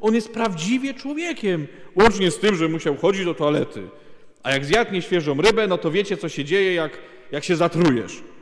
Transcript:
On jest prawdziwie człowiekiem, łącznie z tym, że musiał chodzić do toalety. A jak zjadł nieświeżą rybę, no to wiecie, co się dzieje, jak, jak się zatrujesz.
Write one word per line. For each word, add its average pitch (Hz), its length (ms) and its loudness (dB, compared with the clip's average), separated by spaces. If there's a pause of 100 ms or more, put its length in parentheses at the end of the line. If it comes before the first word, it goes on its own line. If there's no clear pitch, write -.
On 220 140 4
jest 220 180 -2
prawdziwie 226 640 -2
człowiekiem, 269 720 -4 (280)
łącznie 196 360 4
z - 80 -4
tym, 202 180 2
że 160 120 2
musiał 156 280 -2
chodzić 190 280 0
do 170 100 -2
toalety. 147 540 -2 (540)
A 127 80 -2
jak 135 140 0
zjadł 208 280 2
nieświeżą 160 480 0
rybę, 214 260 4
no 180 120 2
to 165 120 -2
wiecie, 196 260 0
co 170 120 -6
się 143 160 -6
dzieje, 185 300 2
jak, 160 240 -4 (340)
jak 143 120 -6
się 180 120 2
zatrujesz. 160 680 2 (200)